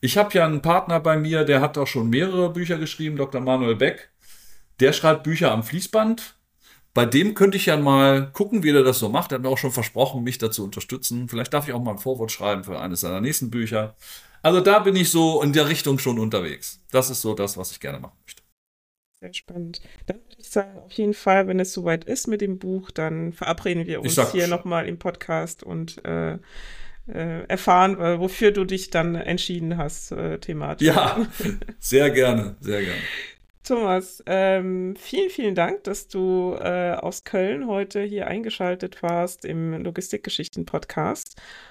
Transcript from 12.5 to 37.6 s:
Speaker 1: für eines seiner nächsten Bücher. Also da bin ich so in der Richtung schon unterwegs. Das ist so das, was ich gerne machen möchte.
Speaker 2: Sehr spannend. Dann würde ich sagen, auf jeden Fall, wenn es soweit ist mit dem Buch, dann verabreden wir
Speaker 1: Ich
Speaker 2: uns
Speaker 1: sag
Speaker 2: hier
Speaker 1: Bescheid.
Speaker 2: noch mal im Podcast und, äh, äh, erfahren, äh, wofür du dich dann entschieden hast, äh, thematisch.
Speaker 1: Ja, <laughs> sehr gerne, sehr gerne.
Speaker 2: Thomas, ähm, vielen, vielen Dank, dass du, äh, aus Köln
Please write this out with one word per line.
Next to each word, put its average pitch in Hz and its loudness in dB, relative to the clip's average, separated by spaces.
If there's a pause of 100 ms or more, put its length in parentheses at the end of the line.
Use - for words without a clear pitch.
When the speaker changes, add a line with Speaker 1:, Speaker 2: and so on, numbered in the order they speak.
Speaker 1:
für 95 -8
eines 90 -6
seiner 92 -4
nächsten 131 -2
Bücher. 110 -4 (460)
Also 175 4
da 202 8
bin 190 4
ich 175 2
so 160 4
in 143 2
der 147 4
Richtung 143 0
schon 123 0
unterwegs. 101 -4 (100)
Das 131 4
ist 123 -6
so 110 -2
das, 98 -2
was 92 -8
ich - -16
gerne 69 -8
machen - -18
möchte. - -20 (800)
Speaker 2:
Sehr 180 -18
spannend. 175 -12 (240)
Dann 202 -6
würde - -20
ich - -20
sagen, 196 -2
auf - -20
jeden 208 0
Fall, 190 4
wenn 185 0
es 180 -2
soweit 165 -2
ist - -4
mit 214 -2
dem 190 -2
Buch, 185 -6
dann 160 -4
verabreden 170 -4
wir 170 -6
Speaker 1:
Ich - -6
Speaker 2:
uns - 0
Speaker 1:
sag 123 2
Speaker 2:
hier 175 2
Speaker 1:
Bescheid. 175 0
Speaker 2:
noch 170 -6
mal 170 -2
im 175 -8
Podcast 170 -6
und, 165 -10
äh, 165 -4 (680)
äh, 165 -8
erfahren, 185 4
äh, 170 0
wofür 190 4
du 202 0
dich 185 -6
dann 170 0
entschieden 170 -4
hast, 156 -8
äh, 160 -6
thematisch. 147 -2
Speaker 1:
Ja, 208 2 (260)
<laughs> - -8
sehr 139 4
gerne, 117 2
sehr 104 -2
gerne. 87 -4 (640)
Speaker 2:
Thomas, 190 -2
ähm, 185 0
vielen, 370 -2
vielen 214 -2
Dank, 190 0
dass - -8
du, 185 0
äh, 175 -2
aus - -6
Köln 220 -2